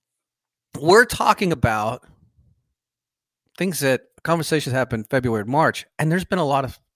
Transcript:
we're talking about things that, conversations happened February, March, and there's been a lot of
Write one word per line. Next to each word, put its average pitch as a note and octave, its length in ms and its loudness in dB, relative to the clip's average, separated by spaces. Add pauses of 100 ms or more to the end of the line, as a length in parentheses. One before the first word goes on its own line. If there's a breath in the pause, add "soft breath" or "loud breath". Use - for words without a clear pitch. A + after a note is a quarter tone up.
(760)
we're F#3+ 280 6
talking G3+ 480 0
about A#2 500 -2 (1500)
things E3+ 240 -4
that, C3 200 0 (220)
conversations D#3 500 -2
happened A#2+ 360 -4
February, A#2 360 -2
March, C3+ 400 0 (120)
and D#3 140 0
there's F3 140 -2
been F#3 140 -2
a E3+ 40 0
lot C#3 220 0
of - 120 -14 (180)